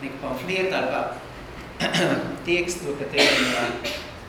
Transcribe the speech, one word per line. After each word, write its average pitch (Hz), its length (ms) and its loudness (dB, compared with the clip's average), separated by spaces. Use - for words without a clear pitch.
nek 135 200 -8
pamflet 180 520 0
ali - 200 2
pa - 100 0
<clears throat> - 680 2
tekst, 175 400 2
v 143 140 -2
katerem, 135 580 4
a, 120 80 2